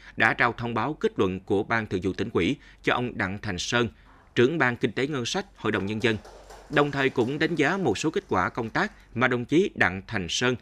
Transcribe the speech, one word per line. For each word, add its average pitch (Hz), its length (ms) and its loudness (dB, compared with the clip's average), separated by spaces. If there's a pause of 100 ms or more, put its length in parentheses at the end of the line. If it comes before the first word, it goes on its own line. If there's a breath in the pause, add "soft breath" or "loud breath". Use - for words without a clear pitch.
(160 loud breath)
đã 113 180 4
trao 120 180 2
thông 117 220 -6
báo 120 200 -2
kết 220 220 -2
luận 95 240 0
của 101 220 0
Ban 113 240 -2
Thường 95 140 -4
vụ 92 120 -2
Tỉnh 101 200 -4
ủy 104 240 2 (260 soft breath)
cho - 120 2
ông 123 240 -4
Đặng 101 240 -4
Thành 92 160 -6
Sơn, 120 300 0 (460 soft breath)
trưởng 135 240 4
Ban 123 180 0
Kinh 120 160 -2
tế 131 140 -2
Ngân 135 200 -4
sách - 200 -4 (100)
Hội 107 160 -2
đồng 98 140 0
Nhân 107 160 -4
dân. 113 140 2 (540)
Đồng 147 200 2
thời 135 180 0
cũng 135 300 0
đánh 165 160 0
giá 151 220 2
một 143 220 0
số 160 120 0
kết 196 180 -4
quả 95 200 0
công 113 220 -6
tác 185 220 -2 (220 soft breath)
mà 123 140 2
đồng 123 160 0
chí 175 300 2
Đặng 95 320 0
Thành 95 220 -4
Sơn 123 340 0